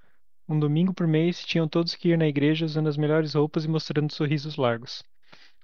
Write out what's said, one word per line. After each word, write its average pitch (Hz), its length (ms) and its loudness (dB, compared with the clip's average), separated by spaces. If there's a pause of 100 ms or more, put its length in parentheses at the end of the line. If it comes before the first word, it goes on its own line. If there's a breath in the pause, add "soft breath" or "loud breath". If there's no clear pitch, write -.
(480)
Um 151 100 0
domingo 151 340 2
por 175 140 -2
mês, 160 380 0
tinham 165 240 0
todos 170 260 -2
que - 160 0
ir 170 80 4
na 160 80 4
igreja 151 380 2
usando 156 240 0
as 147 80 -2
melhores 151 380 0
roupas 156 300 0
e 156 40 -2
mostrando 151 440 -2
sorrisos 151 440 -2
largos. 120 460 -2 (600 soft breath)